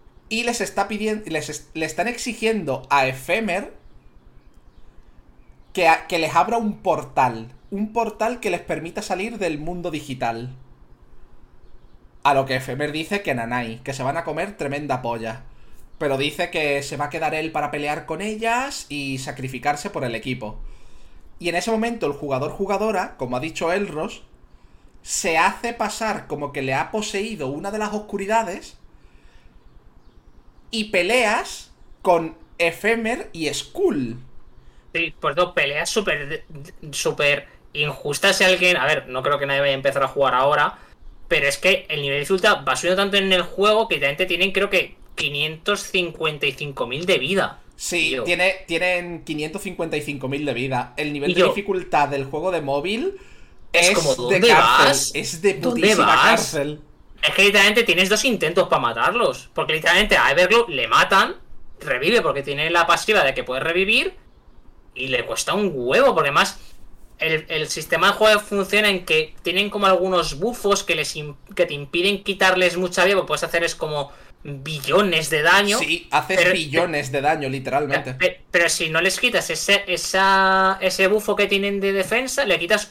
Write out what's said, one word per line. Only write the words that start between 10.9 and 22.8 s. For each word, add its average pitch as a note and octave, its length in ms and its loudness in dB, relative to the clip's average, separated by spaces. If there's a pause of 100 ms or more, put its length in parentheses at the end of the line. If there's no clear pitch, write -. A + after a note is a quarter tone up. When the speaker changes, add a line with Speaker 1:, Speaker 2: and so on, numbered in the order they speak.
Speaker 1:
A C#3+ 120 4
lo C3+ 120 2
que C3 100 -2
Efemer C#3 360 -6
dice D#3+ 300 -4
que D3+ 120 -2
nanay, A#2 440 -4
que C3 160 -10
se C3+ 80 -8
van C3+ 140 -2
a - 80 -4
comer E3 320 -6
tremenda C#3 460 -4
polla. A#2 400 -6 (560)
Pero C#3 180 0
dice D3 340 -2
que C#3+ 320 0
se C3+ 140 -8
va D3 100 -2
a - 40 -6
quedar D#3+ 240 -2
él D#3 180 -4
para D3 180 -2
pelear D3 360 -4
con D#3+ 160 -6
ellas A3+ 640 -4
y C#3 300 -6
sacrificarse C3 720 -4
por D3 140 -6
el A#2 100 -4
equipo. A2 440 -8 (800)
Y F3 100 -6
en E3+ 80 -2
ese F#3 140 -2
momento A3+ 360 -2
el D3 60 0
jugador-jugadora, F#3+ 1040 -4